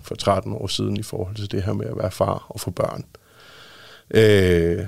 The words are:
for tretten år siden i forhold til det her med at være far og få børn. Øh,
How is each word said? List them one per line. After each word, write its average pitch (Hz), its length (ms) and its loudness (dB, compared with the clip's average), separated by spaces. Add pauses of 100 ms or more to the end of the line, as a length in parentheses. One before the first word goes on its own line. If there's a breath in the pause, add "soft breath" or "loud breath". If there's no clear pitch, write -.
for - 140 -10
tretten 101 380 0
år 98 140 -6
siden 104 300 -2
i 107 60 -6
forhold 101 320 -6
til 104 160 -8
det 98 120 -2
her 104 100 -2
med 104 120 -4
at - 120 -8
være - 140 -4
far 98 380 -2
og - 100 -14
få - 120 -8
børn. - 340 -6 (1080 loud breath)
Øh, 95 760 6